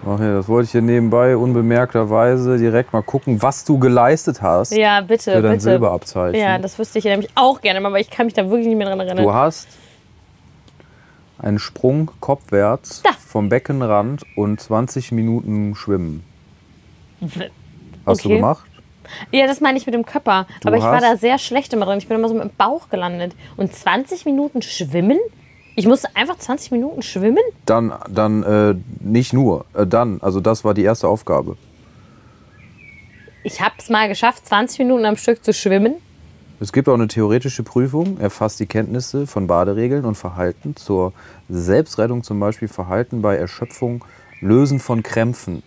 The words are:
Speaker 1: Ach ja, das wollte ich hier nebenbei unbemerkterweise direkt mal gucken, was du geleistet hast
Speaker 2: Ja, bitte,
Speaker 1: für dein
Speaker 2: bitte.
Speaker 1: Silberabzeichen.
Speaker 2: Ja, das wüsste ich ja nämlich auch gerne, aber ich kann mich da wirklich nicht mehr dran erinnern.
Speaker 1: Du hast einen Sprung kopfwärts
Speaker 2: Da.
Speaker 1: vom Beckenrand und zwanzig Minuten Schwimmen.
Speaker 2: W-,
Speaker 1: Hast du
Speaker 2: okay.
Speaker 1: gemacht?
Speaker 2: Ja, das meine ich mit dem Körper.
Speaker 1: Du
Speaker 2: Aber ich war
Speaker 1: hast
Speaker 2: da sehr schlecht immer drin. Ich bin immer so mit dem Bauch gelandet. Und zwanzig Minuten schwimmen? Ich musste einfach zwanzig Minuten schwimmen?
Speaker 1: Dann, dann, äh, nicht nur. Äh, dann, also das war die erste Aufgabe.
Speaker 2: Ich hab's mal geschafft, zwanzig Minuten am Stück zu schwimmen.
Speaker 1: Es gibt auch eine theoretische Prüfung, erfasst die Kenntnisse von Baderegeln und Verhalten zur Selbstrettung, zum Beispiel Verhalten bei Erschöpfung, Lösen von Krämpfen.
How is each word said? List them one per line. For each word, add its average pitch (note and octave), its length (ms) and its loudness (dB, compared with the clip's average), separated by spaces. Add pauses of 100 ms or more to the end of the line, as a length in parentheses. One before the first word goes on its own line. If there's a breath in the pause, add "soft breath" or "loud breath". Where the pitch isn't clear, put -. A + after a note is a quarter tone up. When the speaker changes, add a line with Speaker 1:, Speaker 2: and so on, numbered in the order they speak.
Speaker 1:
Ach G2+ 140 -2
ja, G#2 160 0
das G2 120 -2
wollte A#2 180 2
ich - 60 -12
hier A#2+ 80 4
nebenbei A#2+ 560 4
unbemerkterweise A#2+ 1200 2
direkt A#2 360 2
mal A2 100 0
gucken, A#2+ 400 -2
was C3+ 220 -2
du D3 140 2
geleistet B2+ 600 4
hast G2+ 340 2
Speaker 2:
Ja, G#3 260 4
bitte, G3+ 320 0
Speaker 1:
für F#3+ 100 4
dein G#3+ 100 4
Speaker 2:
bitte. A3 120 0
Speaker 1:
Silberabzeichen. F#2 760 0
Speaker 2:
Ja, F#3+ 180 2
das F#3+ 200 -8
wüsste A3 200 -4
ich G#3 60 -4
ja G#3 60 0
nämlich G3+ 240 -2
auch C4 260 2
gerne, G3 240 0
aber G3 140 0
ich G#3 100 -2
kann - 180 -2
mich A3+ 80 -4
da G3 140 0
wirklich A3+ 200 0
nicht A3+ 100 2
mehr G3+ 80 -2
dran G3 140 -4
erinnern. F3+ 240 0
Speaker 1:
Du G#2 100 4
hast D3 340 0 (1700 soft breath)
einen G#2 200 -2
Sprung D3 520 -2 (100)
kopfwärts G#2+ 840 -2
Speaker 2:
Da. G4 160 4
Speaker 1:
vom G#2 300 -4
Beckenrand A#2+ 760 0 (140)
und G#2 240 -2
zwanzig B2 520 -4
Minuten G#2+ 640 -2
Schwimmen. F2 500 -4 (960)
Speaker 2:
W-, E3+ 300 -10 (560)
Speaker 1:
Hast - 180 0
du G#2 40 -2
Speaker 2:
okay. G#2+ 80 4
Speaker 1:
gemacht? B2 280 0 (680 loud breath)
Speaker 2:
Ja, C4+ 140 4
das C4+ 140 -2
meine C4+ 180 2
ich C4 60 -6
mit A#3+ 100 -4
dem A#3 120 0
Körper. F#3+ 400 0 (140 loud breath)
Speaker 1:
Du - 80 0
Speaker 2:
Aber A3 100 4
ich - 60 2
war A#2 100 4
Speaker 1:
hast B3 80 4
Speaker 2:
da A#3 140 4
sehr B3 220 2
schlecht C4+ 360 -4
immer G#3 120 0
drin. G3 120 0
Ich - 100 -10
bin A3+ 80 0
immer A3+ 120 0
so A3+ 60 0
mit A3 100 -2
dem G3+ 120 -8
Bauch B3+ 320 -2
gelandet. F3 460 -6 (220 loud breath)
Und G3 180 -4
zwanzig C4 500 -4
Minuten C#4 380 -2
schwimmen? F3+ 560 0 (580 soft breath)
Ich F#3+ 100 0
musste C4 280 2
einfach C#4 240 -4
zwanzig - 340 -6
Minuten B3 300 -4
schwimmen? A3 360 0 (260)
Speaker 1:
Dann, A2+ 280 2 (180)
dann, G#2+ 320 2
äh, G#2 320 4 (240)
nicht A#2 340 0
nur. A#2+ 320 2 (100)
Äh, G2+ 120 2
dann, A2+ 360 0
also G2 180 0
das A2 240 0
war G#2+ 100 2
die G2+ 80 0
erste G#2 240 2
Aufgabe. E2+ 500 -2 (1900 soft breath)
Speaker 2:
Ich - 180 -8
hab's - 260 -6
mal A3 200 2
geschafft, A3+ 380 -2
zwanzig A3 340 -2
Minuten B3 240 2
am G#3 120 2
Stück - 280 -2
zu A3 80 2
schwimmen. G3+ 420 2 (640)
Speaker 1:
Es G2+ 140 -8
gibt C3 160 2
auch C3 60 6
eine A#2 120 2
theoretische A#2 560 0
Prüfung, D3 560 -2
erfasst - 400 -2
die G#2 80 -6
Kenntnisse B2 640 -4
von G2 180 -4
Baderegeln G#2 580 0
und G#2+ 120 -2
Verhalten F2+ 580 -6
zur F#2 380 -2 (360 loud breath)
Selbstrettung, A2+ 760 -2
zum G#2 160 -6
Beispiel G#2 260 -4
Verhalten G#2 560 -4
bei G2+ 140 2
Erschöpfung, A#2+ 680 -8 (360 loud breath)
Lösen C3 400 2
von A#2 240 -4
Krämpfen. A2+ 640 -4